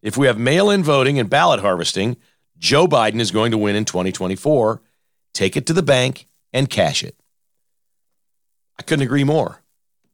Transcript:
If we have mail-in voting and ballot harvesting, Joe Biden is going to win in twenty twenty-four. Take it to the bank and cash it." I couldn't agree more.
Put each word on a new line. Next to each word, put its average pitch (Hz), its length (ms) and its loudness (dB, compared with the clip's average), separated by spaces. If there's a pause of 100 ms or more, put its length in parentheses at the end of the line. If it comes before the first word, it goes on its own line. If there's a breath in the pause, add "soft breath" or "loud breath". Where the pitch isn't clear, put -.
If 107 120 -8
we 139 120 2
have 117 100 2
mail-in 185 460 2
voting 139 340 2
and 113 120 -2
ballot 143 320 2
harvesting, 95 560 -2 (420)
Joe 151 280 2
Biden 117 320 2
is 110 120 -2
going 110 180 0
to 113 80 0
win 104 180 0
in 107 80 0
twenty 92 280 -4
twenty-four. 110 720 -2 (500)
Take 98 240 -2
it 123 80 -4
to 165 80 -2
the 185 80 2
bank 131 460 0 (260)
and 135 160 0
cash 80 340 0
it." 82 140 -16 (1600)
I - 60 -20
couldn't 143 220 -2
agree 139 180 0
more. 143 400 -2 (500)